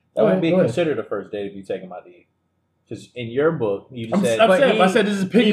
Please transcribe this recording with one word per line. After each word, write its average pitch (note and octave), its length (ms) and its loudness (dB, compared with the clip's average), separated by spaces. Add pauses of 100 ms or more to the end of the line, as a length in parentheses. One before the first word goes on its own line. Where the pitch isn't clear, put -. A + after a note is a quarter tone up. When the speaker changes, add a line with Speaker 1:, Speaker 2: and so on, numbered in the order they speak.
(140)
Speaker 1:
That - 60 -2
Speaker 2:
Go A3 60 4
Speaker 1:
wouldn't G3 60 2
Speaker 2:
ahead, F3+ 100 0
Speaker 1:
be E3 80 0
Speaker 2:
go F3+ 60 2
ahead. - 100 4
Speaker 1:
considered C#3+ 320 -2
a G#2+ 60 -8
first G2 280 -8
date G2+ 140 -6
if G2 100 -12
you G2 60 -14
take F#2+ 200 -8
'em F#2 100 -18
out F2 120 -16
to F2 60 -20
eat. F2 180 -20 (580)
'Cause - 280 -16
in A#2+ 140 -10
your C#3 240 0
book, G#2+ 380 -4
you A#2+ 220 -12
Speaker 2:
I'm, G3 100 0
Speaker 1:
said G3+ 180 0
Speaker 2:
I'm A3 80 6
Speaker 3:
But F#3 120 4
Speaker 2:
saying, B3+ 160 4
Speaker 3:
he, - 60 0
Speaker 2:
I F#3 60 6
said G3+ 180 2
this G#3 100 -2
is F#3+ 160 -4
Speaker 3:
he, G3+ 60 4
yeah, A#3+ 140 4